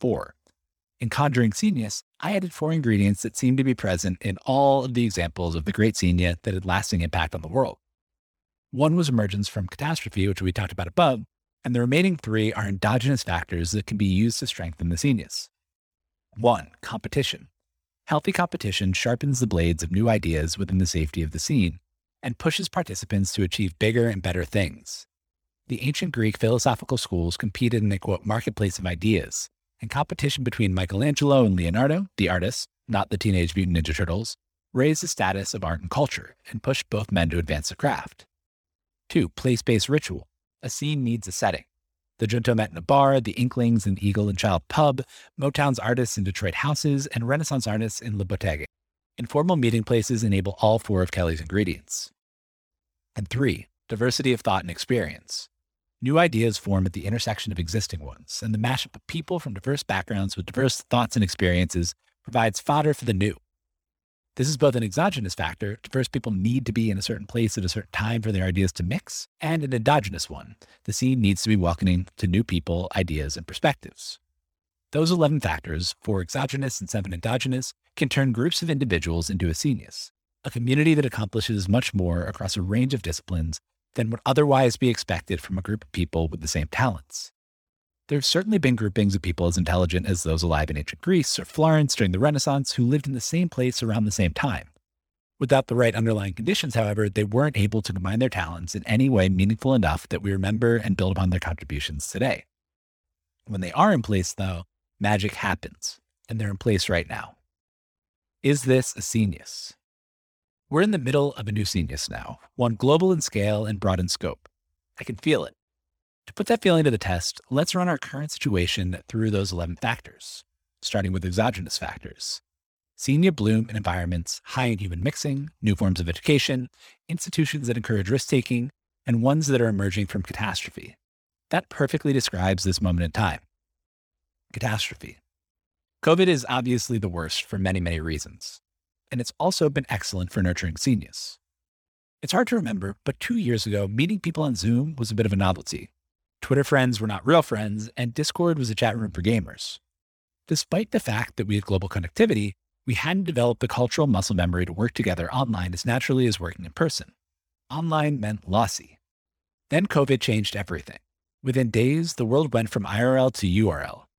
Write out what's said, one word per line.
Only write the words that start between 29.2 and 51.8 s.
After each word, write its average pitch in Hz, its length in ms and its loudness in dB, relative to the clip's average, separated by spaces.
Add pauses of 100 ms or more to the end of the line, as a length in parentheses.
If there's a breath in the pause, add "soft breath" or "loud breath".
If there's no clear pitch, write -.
and 110 100 -8
competition 143 520 -2
between 110 320 0
Michelangelo 131 720 4
and 98 100 4
Leonardo, 127 600 2
the 92 120 2
artists, 90 380 -2 (220)
not 98 220 -2
the 101 80 -2
Teenage 90 360 0
Mutant 92 220 0
Ninja 78 180 0
Turtles, 92 420 -4 (360)
raised 151 320 2
the - 20 -8
status 98 480 -2
of 98 80 -8
art 82 180 -2
and 90 100 -10
culture - 440 -2 (160)
and 107 140 -10
pushed - 260 -2
both 104 220 -4
men 82 180 4
to 85 80 0
advance 78 300 -2
the - 80 -10
craft. - 500 -4 (840)
Two, 113 200 2
place-based 120 600 2
ritual. 139 380 -2 (380)
A 127 60 -8
scene 147 340 -2
needs 117 240 -2
a 92 40 -8
setting. 92 320 -2 (540)
The 113 80 0
Junto 117 280 2
met 107 160 0
in 82 60 -14
a 85 60 -8
bar, 139 360 6
the 110 140 -2
Inklings 120 540 2
in 95 120 0
Eagle 101 300 2
and 95 80 -2
Child 92 320 2
Pub, 143 320 2 (400 loud breath)
Motown's 139 380 0
artists 120 400 0
in 98 60 0
Detroit 95 320 -2
houses, 143 500 0
and 117 200 -6
Renaissance 143 400 -2
artists 107 360 -4
in 107 160 -4
La 98 60 -2
Bottega. 87 420 -4 (500)
Informal 151 400 0
meeting 117 280 2
places 113 380 0
enable 98 380 2
all 110 180 6
four 95 220 0
of 90 120 0
Kelly's 82 280 -2
ingredients. 90 720 -4 (1040)